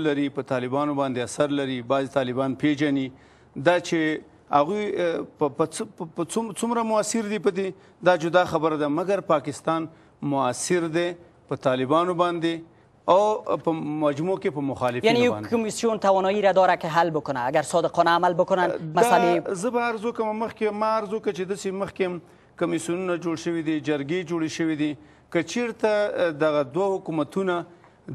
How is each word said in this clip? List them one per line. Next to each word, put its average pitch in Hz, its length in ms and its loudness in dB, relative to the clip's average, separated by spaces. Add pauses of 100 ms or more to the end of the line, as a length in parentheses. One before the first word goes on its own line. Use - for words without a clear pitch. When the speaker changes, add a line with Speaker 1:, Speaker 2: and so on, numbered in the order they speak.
Speaker 1:
لري، 143 200 0
په 135 140 -6
طالبانو 135 520 -2
باندې 135 240 -2
اثر 131 300 0
لري، 135 340 -2
بعضې 135 320 -2
طالبان 131 400 0
پیژني. 139 580 0 (520)
دا 175 160 4
چې 156 400 -2 (320)
هغوی، 190 320 2
اه، 175 400 -2 (140)
په، 147 100 2
په 156 180 0
څ-، 220 200 -8 (120)
په، 180 60 -8 (120)
په 170 80 -2
څوم-، 220 360 -4
څومره 233 220 -2 (100)
مؤثر 220 300 0
دي 208 160 -4
په 185 120 2
دې، 190 220 -4 (320)
دا 180 120 6
جدا 170 280 2
خبره 156 320 0
ده. 147 120 0
مګر 180 320 0
پاکستان 160 680 -2 (340)
مؤثر 143 680 -2 (100)
دی 175 100 0 (420)
په 143 60 -4
طالبانو 139 580 2
باندې 165 440 0 (500)
او 208 480 4
په 165 160 -2
مجموع 151 680 -2
کې 196 180 -2
په 151 40 -4
مخالفینو 127 520 0
Speaker 2:
یعنی 240 120 4
یک 247 80 2
Speaker 1:
باندې. - 180 -6
Speaker 2:
کمیسیون 220 480 -2
توانایی 196 440 2
را 190 100 4
داره 180 240 6
که 170 120 -8
حل 170 220 2
بکنه؟ 143 300 -4
اگر 143 220 2
صادقانه 165 480 2
عمل 175 240 4
بکنن، 180 340 2
Speaker 1:
دا 165 320 -2
Speaker 2:
مسئله 175 540 4
Speaker 1:
زه 196 160 -2
به 240 100 0
عرض 226 240 -2
وکړم، 220 380 -2
مخکې 220 200 -6
ما 208 240 0
عرض 220 220 0
وکړه 208 240 -4
چې 175 180 -4
داسې 190 160 -6
مخکې 190 340 -6
هم 180 220 -2 (360)
کمیسیونونه 170 580 -2
جوړ 165 200 -4
شوي 165 260 -4
دي، 151 180 -2
جرګې 151 500 -2
جوړې 165 160 -2
شوي 160 300 -2
دي. 147 200 -2 (360)
که 170 100 2
چیرته، 226 460 -2
اه، 208 420 0
دغه 147 320 2
دوه 180 340 0
حکومتونه 175 680 -2 (480)